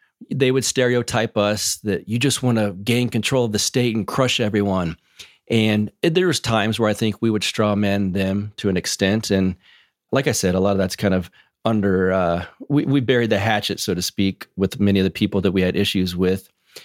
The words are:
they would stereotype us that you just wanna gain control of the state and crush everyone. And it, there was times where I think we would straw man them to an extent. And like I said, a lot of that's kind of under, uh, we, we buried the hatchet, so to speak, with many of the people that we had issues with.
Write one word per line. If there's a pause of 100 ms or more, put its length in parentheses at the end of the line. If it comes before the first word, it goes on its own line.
(320)
they
would
stereotype
us
that
you
just
wanna
gain
control
of
the
state
and
crush
everyone. (520)
And (100)
it,
there
was
times
where
I
think
we
would
straw
man
them
to
an
extent.
And (560)
like
I
said,
a
lot
of
that's
kind
of (340)
under,
uh, (240)
we,
we
buried
the
hatchet,
so
to
speak,
with
many
of
the
people
that
we
had
issues
with. (340)